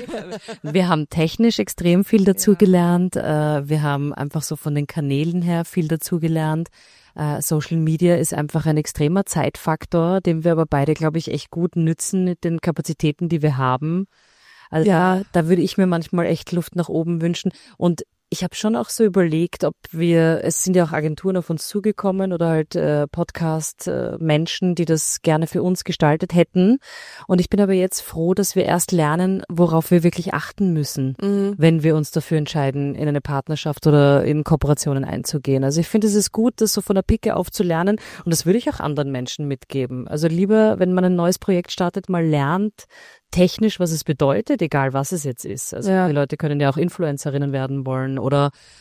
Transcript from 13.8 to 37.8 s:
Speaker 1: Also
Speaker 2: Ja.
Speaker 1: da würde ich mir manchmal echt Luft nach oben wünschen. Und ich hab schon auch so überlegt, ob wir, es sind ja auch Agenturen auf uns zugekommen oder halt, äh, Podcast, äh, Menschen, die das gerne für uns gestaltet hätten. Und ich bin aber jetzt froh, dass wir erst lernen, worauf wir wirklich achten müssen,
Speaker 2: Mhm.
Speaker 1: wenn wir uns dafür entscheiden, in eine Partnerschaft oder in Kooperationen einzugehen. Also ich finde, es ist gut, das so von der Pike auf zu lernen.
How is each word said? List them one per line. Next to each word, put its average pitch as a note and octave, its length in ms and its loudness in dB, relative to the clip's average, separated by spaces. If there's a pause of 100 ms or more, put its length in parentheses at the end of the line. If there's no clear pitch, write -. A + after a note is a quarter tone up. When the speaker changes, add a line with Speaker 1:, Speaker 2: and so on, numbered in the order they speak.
Speaker 1:
Also D#3+ 200 2
Speaker 2:
Ja. F#3 320 4 (100)
Speaker 1:
da E3 160 2
würde F3 140 4
ich - 160 -2
mir F#3+ 100 4
manchmal E3+ 400 0
echt - 240 -2
Luft F3 240 -4
nach F3 140 -2
oben E3 320 -2
wünschen. E3+ 300 -2 (260)
Und F3 260 0 (300)
ich F3+ 120 -6
hab - 100 -8
schon A3 220 0
auch A#3+ 100 -4
so - 160 0
überlegt, F3 640 2
ob D#3+ 100 -2 (160)
wir, E3 540 2
es - 180 -2
sind F#3 140 2
ja F3 80 4
auch D#3 80 -8
Agenturen D#3 420 -2
auf F3 140 -4
uns D#3+ 180 -6
zugekommen F#3+ 640 -2
oder E3+ 160 0
halt, D#3 300 0
äh, D3+ 320 2
Podcast, D#3+ 800 -4
äh, B2+ 300 -4
Menschen, E3 540 0
die E3 120 0
das D#3+ 360 -2
gerne D#3+ 260 2
für - 140 -2
uns F3+ 220 -2
gestaltet D#3+ 500 0
hätten. F#3 440 4 (500)
Und F3+ 140 4
ich - 80 -2
bin G3+ 100 2
aber G3 140 4
jetzt F#3 260 0
froh, E3 340 -2
dass G3 220 0
wir F#3 80 2
erst F3 300 0
lernen, F3 560 2
worauf E3 420 2
wir F3 120 6
wirklich E3+ 300 0
achten F#3 380 -2
müssen, C3+ 500 -2
Speaker 2:
Mhm. G3+ 360 0
Speaker 1:
wenn D#3+ 260 6
wir D#3+ 140 4
uns - 140 -2
dafür D#3+ 260 -2
entscheiden, C#3+ 580 -2
in D3 140 -2
eine D3 100 0
Partnerschaft D3 640 -4
oder C#3+ 380 6
in D3 220 0
Kooperationen C#3+ 580 0
einzugehen. C3+ 640 -2
Also D3 160 0
ich - 80 -2
finde, A3 180 2
es G3+ 80 0
ist G#3 160 2
gut, A#3 300 0
das G#3+ 120 2
so G#3+ 60 -2
von G3 160 -2
der F#3+ 80 2
Pike A3+ 320 0
auf - 160 -4
zu - 120 -2
lernen. F3+ 340 2 (260)